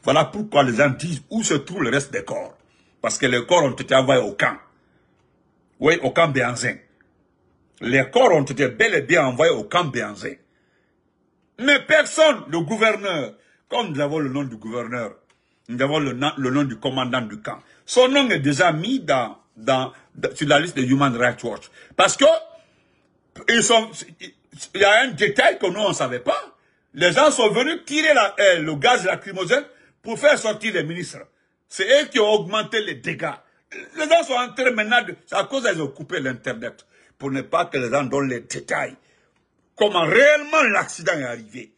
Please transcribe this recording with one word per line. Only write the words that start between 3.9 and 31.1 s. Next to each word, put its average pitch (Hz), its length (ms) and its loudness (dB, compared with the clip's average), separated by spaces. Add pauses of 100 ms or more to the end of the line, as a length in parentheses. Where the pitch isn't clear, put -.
envoyés 131 280 4
au 104 100 -4
camp. - 240 -2 (1200)
Oui, 160 240 2
au 131 80 0
camp 165 160 4
Béhanzin. 123 480 -2 (1040)
Les 123 300 0
corps 240 220 4
ont 151 100 4
été 135 240 -2
bel 220 300 0
et 143 60 0
bien 147 220 2
envoyés 143 280 2
au 131 100 -4
camp 175 220 -2
Béhanzin. 104 500 -8 (1300)
Mais 277 200 2
personne, 302 680 2
le 165 120 -4
gouverneur, 196 760 -2 (340)
comme 190 240 -4
nous 139 80 -4
avons 147 180 -2
le 139 120 -4
nom 139 140 -6
du 117 120 -12
gouverneur, 113 580 -8 (540)
nous 123 140 -4
avons 147 160 0
le 139 160 -2
na-, 143 240 -4
le 131 120 -2
nom 143 140 0
du 120 120 -6
commandant 127 440 -4
du 107 200 -10
camp. - 180 -10 (260)
Son 254 240 4
nom 269 220 2
est 170 80 0
déjà 147 340 2
mis 202 280 -2
dans, 127 360 -2 (200)
dans, 127 360 -2 (220)
dans, - 200 -6
sur 151 140 -4
la 147 100 6
liste 160 180 -2
de 135 60 -2
Human 135 320 2
Rights 120 300 -2
Watch. 104 260 -8 (260)
Parce 185 200 2
que, 277 80 2 (1200)
ils 226 140 2
sont, 220 280 2 (840)
il 196 60 -2
y 202 40 6
a 208 180 6
un 269 60 0
détail 208 500 0
que 202 80 -4
nous, 185 140 -4
on 202 100 0
ne 156 40 -4
savait 123 260 -4
pas. 131 200 -2 (540)
Les 175 180 2
gens 285 180 6
sont 226 200 2
venus 262 340 -2
tirer 302 300 2
la, 214 260 4
euh, 185 200 6
le 156 160 -4
gaz 226 280 2
lacrymogène 185 600 -2 (380)
pour 220 160 -10
faire 285 200 4
sortir 214 340 -4
les 170 100 -2
ministres. 165 360 -10 (500)